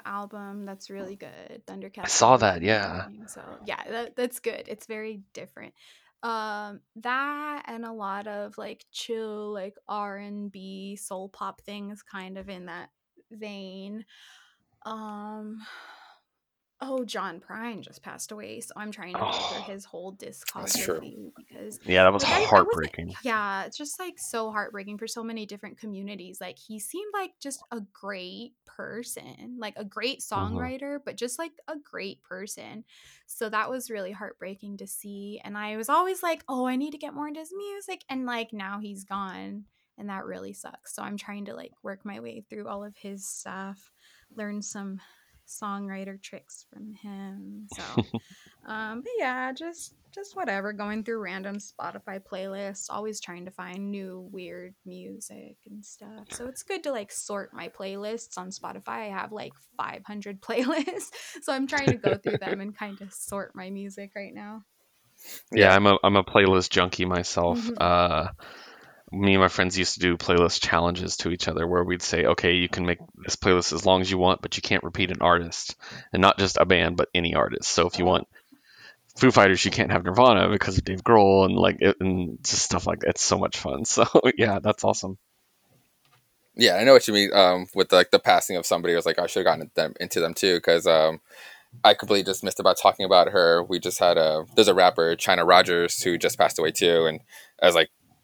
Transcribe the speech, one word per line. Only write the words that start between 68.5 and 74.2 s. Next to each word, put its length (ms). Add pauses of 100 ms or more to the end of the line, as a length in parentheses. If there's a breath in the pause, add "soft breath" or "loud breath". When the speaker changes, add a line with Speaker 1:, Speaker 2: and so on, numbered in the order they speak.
Speaker 2:
me 240
and 60
my 80
friends 280
used 160
to 60
do 180
playlist 460
challenges 540
to 120
each 180
other 200
where 160
we'd 180
say, 240
"Okay, 300
you 120
can 200
make 100 (260)
this 120
playlist 360
as 140
long 160
as 80
you 80
want, 240